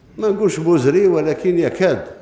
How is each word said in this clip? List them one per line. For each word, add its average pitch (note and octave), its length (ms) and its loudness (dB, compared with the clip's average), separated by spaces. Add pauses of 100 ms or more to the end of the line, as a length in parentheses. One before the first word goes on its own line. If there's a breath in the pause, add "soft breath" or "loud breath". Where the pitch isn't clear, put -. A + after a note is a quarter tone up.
(180)
ما G#3+ 100 -2
نقولش G3+ 300 0
مزري، D#3+ 480 2
ولكن E3 520 0
يكاد D3+ 460 -2 (180)